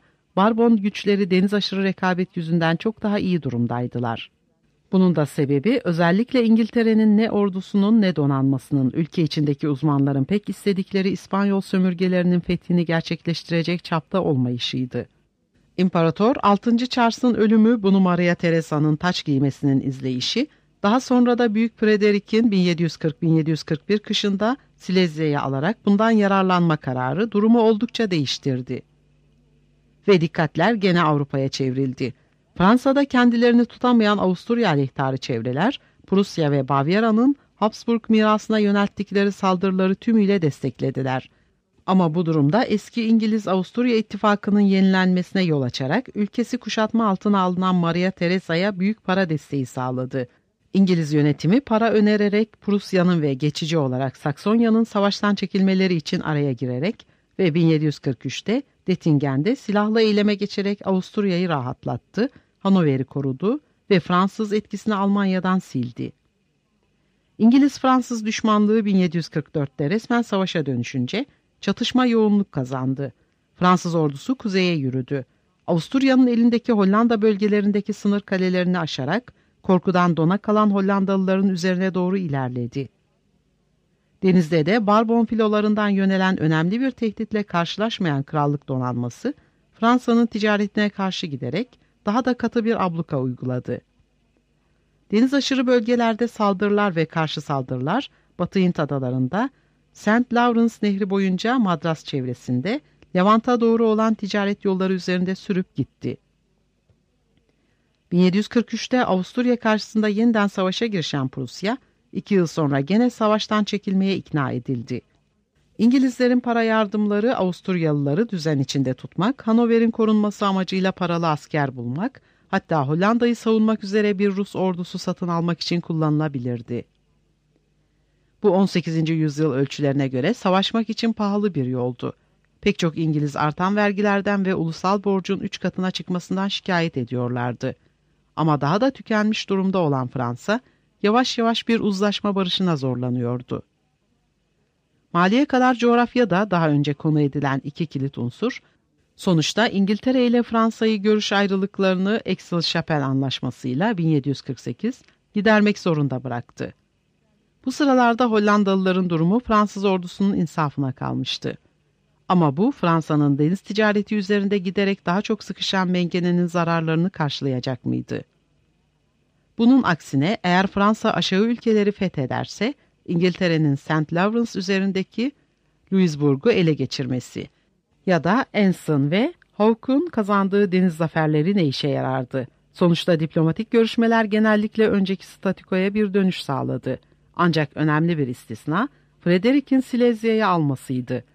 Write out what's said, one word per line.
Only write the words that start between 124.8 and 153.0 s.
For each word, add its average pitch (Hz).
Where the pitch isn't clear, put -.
satın 180
almak 170
için 175
kullanılabilirdi. 143
Bu 208
on 190
sekizinci 160
yüzyıl 156
ölçülerine 139
göre 131
savaşmak 196
için 226
pahalı 208
bir 131
yoldu. 127
Pek 202
çok 160
İngiliz 151
artan 180
vergilerden 202
ve 190
ulusal 185
borcun 196
üç -
katına 185
çıkmasından 185
şikayet 170
ediyorlardı. 123
Ama 151
daha 160
da 269
tükenmiş 214
durumda 190
olan 135
Fransa, 127
yavaş 233
yavaş 226
bir 233
uzlaşma 202
barışına 180
zorlanıyordu. 123
Maliye 190
kadar 254
coğrafya 240
da 196
daha 165
önce 147
konu 156
edilen 139
iki 147
kilit 135
unsur, 123
sonuçta 185
İngiltere 220
ile 240
Fransa'yı 220
görüş 214
ayrılıklarını 196
Aix-la-Chapelle 165